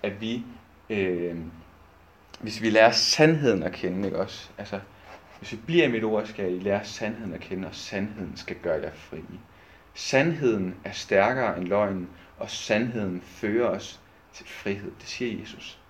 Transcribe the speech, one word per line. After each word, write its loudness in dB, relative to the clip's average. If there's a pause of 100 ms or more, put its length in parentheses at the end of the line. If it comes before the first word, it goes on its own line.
at -4
vi, -4 (440)
øh, 0 (1040)
hvis -8
vi 2
lærer 10
sandheden 6
at -2
kende, -2
ikke -4
også? -6
Altså, -8 (600)
"Hvis -12
vi -10
bliver 4
i 4
mit 0
ord, 2
skal -2
I -4
lære 0
sandheden -6
at -10
kende, -8
og -12
sandheden -6
skal -10
gøre -2
jer -6
fri." -14 (720)
Sandheden 2
er -8
stærkere 2
end -4
løgnen, 0 (300)
og -8
sandheden 0
fører 0
os -6 (340)
til -18
frihed. -6
Det -16
siger -4
Jesus. -16 (100)